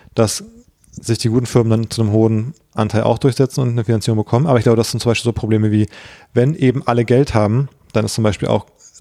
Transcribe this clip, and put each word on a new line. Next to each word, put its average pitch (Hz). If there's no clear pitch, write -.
dass 113
sich -
die 117
guten 120
Firmen 113
dann 113
zu -
einem 107
hohen 113
Anteil 107
auch 113
durchsetzen 135
und 123
eine 117
Finanzierung 113
bekommen. 117
Aber 139
ich 107
glaube, 117
das 113
sind 117
zum 120
Beispiel -
so 113
Probleme 107
wie, 107
wenn 127
eben 131
alle 120
Geld 123
haben, 113
dann 110
ist -
zum 110
Beispiel 107
auch 110